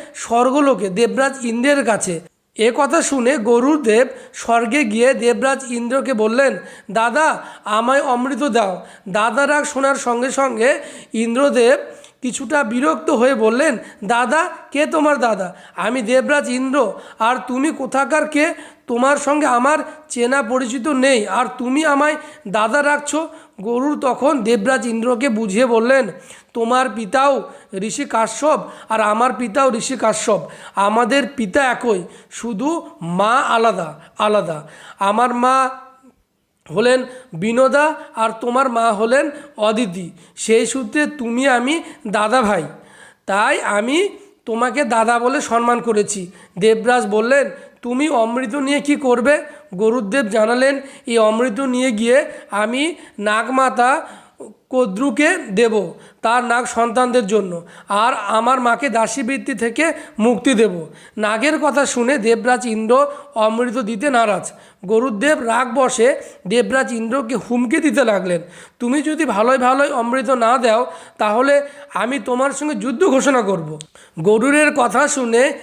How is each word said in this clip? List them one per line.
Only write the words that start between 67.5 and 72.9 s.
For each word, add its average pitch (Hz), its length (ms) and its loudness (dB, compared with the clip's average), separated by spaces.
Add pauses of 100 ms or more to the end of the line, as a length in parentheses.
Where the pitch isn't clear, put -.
দিতে 285 260 2
লাগলেন, 185 380 0 (380)
"তুমি 247 220 0
যদি 311 240 -2
ভালোই 233 320 2
ভালোই 269 340 2
অমৃত 240 380 -2
না 247 280 2
দাও, 240 340 2 (260)
তাহলে 254 440 2 (320)
আমি 233 260 -2
তোমার 254 320 -2
সঙ্গে 294 240 -4
যুদ্ধ 233 300 -2